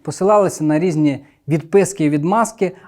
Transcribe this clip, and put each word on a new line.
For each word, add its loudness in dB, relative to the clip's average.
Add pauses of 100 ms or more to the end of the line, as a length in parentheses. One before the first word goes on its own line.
посилалися 0
на 2
різні 0 (220)
відписки 0
і 2
відмазки, -2 (160)